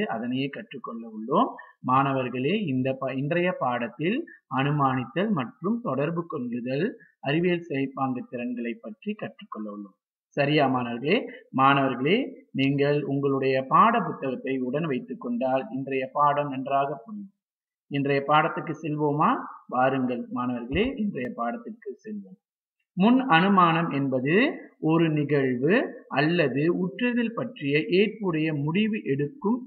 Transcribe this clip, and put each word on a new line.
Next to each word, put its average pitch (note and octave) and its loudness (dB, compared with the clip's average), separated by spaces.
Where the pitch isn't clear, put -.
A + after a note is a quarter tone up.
அதனையே B2+ -4
கற்றுக்கொள்ள A#2 -12
உள்ளோம். A#2+ 0
மாணவர்களே, C3 0
இந்த C3 0
ப-, C3 -6
இன்றைய E3 0
பாடத்தில் C3+ -2
அனுமானித்தல் C#3 2
மற்றும் E3+ -2
தொடர்பு E3 -2
கொள்ளுதல் B2+ -4
அறிவியல் E3+ 0
செயற்பாங்கு C3+ -4
திறன்களை A#2+ -6
பற்றி - -10
கற்றுக்கொள்ள - -12
உள்ளோம். - -14
சரியா D3 4
மாணவர்களே? B2+ 0
மாணவர்களே, C3+ 4
நீங்கள் C#3 4
உங்களுடைய C#3 2
பாட G3 6
புத்தகத்தை C3+ -4
உடன் B2+ -2
வைத்துக் B2 -6
கொண்டால் B2+ 0
இன்றைய C3+ -4
பாடம் C#3+ 2
நன்றாக C3+ 0
புரியும். G#2 -14
இன்றைய C#3 0
பாடத்துக்கு D3+ 0
செல்வோமா? D3+ 0
வாருங்கள் B2+ 0
மாணவர்களே, B2 -2
இன்றைய D3 -4
பாடத்திற்கு A#2 -8
செல்வோம். A2 -14
முன் A3+ 6
அனுமானம் E3+ 6
என்பது C#3 0
ஒரு D#3+ 4
நிகழ்வு C#3+ 2
அல்லது D3 2
உற்றுதல் A3+ -2
பற்றிய C#3+ 0
ஏற்புடைய F3 2
முடிவு G3 0
எடுக்கும் C#3+ -2